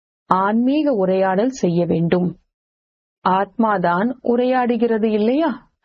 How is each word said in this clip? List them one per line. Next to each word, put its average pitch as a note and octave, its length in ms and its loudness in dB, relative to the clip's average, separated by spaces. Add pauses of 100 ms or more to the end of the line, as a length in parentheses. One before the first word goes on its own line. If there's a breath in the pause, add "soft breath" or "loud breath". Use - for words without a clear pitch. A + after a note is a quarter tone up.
(260)
ஆன்மீக A#3+ 680 0
உரையாடல் F#3+ 560 0
செய்ய F3 360 0
வேண்டும்." F3 520 0 (920)
ஆத்மாதான் G3 840 0 (100)
உரையாடுகிறது A#3+ 800 0
இல்லையா? A3+ 680 0 (160)